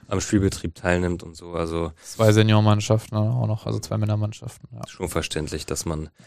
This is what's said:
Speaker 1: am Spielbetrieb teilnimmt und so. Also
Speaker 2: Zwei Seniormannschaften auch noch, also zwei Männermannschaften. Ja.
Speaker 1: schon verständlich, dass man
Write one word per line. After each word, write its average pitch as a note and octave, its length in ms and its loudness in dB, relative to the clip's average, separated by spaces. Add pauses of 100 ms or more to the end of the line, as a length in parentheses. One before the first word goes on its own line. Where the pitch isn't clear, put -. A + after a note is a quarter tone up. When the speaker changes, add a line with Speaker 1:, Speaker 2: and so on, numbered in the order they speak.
Speaker 1:
am G2 140 -2
Spielbetrieb F#2+ 560 0
teilnimmt F2 480 0
und E2 120 -16
so. F2 180 -14
Also E2 380 -4 (120)
Speaker 2:
Zwei A2 260 4
Seniormannschaften G#2+ 840 4
auch A2 320 0
noch, A2 180 -4
also G#2+ 140 -4
zwei G#2 160 -6
Männermannschaften. G#2+ 760 -4
Ja. A#2 140 -14
Speaker 1:
schon - 220 -8
verständlich, D#2 580 -4
dass - 200 -6
man D#2+ 240 -6 (160)